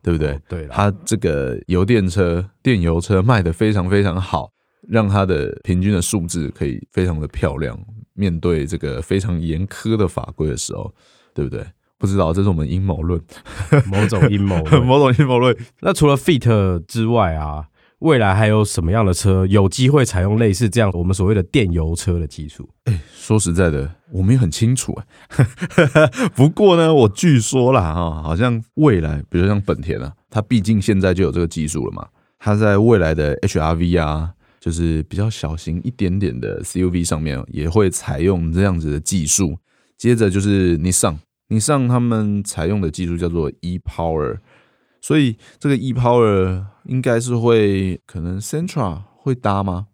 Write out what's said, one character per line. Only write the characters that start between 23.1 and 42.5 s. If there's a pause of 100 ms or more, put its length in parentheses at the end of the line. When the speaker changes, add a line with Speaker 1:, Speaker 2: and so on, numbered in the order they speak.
Speaker 1:
说
实
在
的， (240)
我
没
有
很
清
楚 (380)
哎。 (320)
<laughs>
不
过
呢，
我
据
说
啦，
哈，
好
像 (140)
未
来，
比
如
像
本
田
啊， (200)
它
毕
竟
现
在
就
有
这
个
技
术
了
嘛， (320)
它
在
未
来
的 (100)
H
R
V
啊， (280)
就
是
比
较
小
型
一
点
点
的
C
U
V
上
面 (120)
也
会
采
用
这
样
子
的
技
术。 (400)
接
着
就
是
Nissan，Nissan
他
们
采